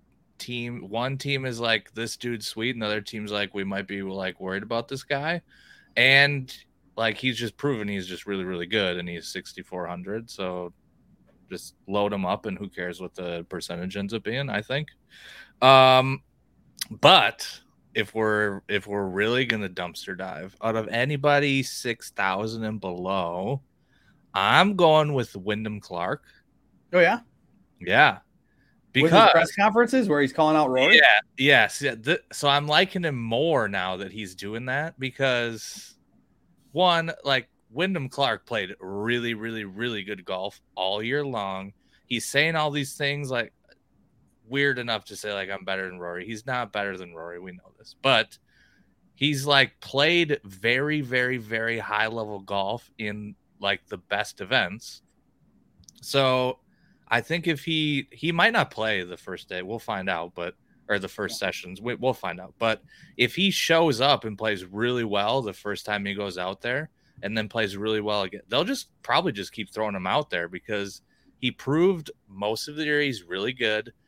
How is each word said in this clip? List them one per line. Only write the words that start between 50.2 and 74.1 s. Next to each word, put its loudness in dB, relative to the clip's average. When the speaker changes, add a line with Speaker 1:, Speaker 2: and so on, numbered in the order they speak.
Speaker 1:
very, -2
very, -2
very -4
high-level -2
golf -4
in, -8
like, 0
the -8
best -6
events. -4
So 0
I 2
think -4
if 0
he, -2
he -4
might 4
not 2
play -2
the -12
first -12
day. -6
We'll -8
find -6
out, -4
but, -6
or 0
the -6
first -8
Speaker 2:
Yeah. -2
Speaker 1:
sessions. -10
We, -6
we'll 0
find -8
out. -18
But 0
if 2
he 2
shows 2
up 2
and -8
plays -2
really -2
well 0
the -6
first -8
time -2
he -4
goes -6
out -6
there -6
and -6
then -2
plays -4
really -2
well 0
again, -10
they'll 2
just -6
probably 2
just -8
keep -10
throwing -4
him -6
out 0
there -4
because -8
he -2
proved 0
most -6
of -12
the -4
year 0
he's -2
really -4
good. -2